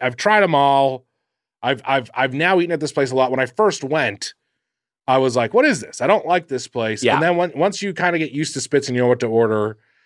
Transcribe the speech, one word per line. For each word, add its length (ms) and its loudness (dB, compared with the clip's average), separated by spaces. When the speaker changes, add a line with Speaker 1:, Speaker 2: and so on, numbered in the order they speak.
Speaker 1:
I've 140 -4
tried 280 2
'em 100 0
all. 520 2
I've, 220 -2
I've, 280 -2
I've 220 -2
now 240 2
eaten 120 0
at 80 -2
this 120 -6
place 200 0
a 40 -2
lot. 160 2
When 80 -2
I 80 0
first 360 0
went, 520 -4
I 100 4
was 180 2
like, 180 0
"What 120 4
is 160 0
this? 200 -14
I 60 -2
don't 200 2
like 220 0
this 180 -6
place." 360 -4
Speaker 2:
Yeah. 120 2
Speaker 1:
And 80 0
then 120 2
when, 200 -2
once 260 -2
you 120 -6
kinda 260 0
get 120 -6
used 220 -6
to 80 -8
Spitz 280 0
and 60 -2
you 60 0
know 60 2
what 140 2
to 60 -2
order, 500 0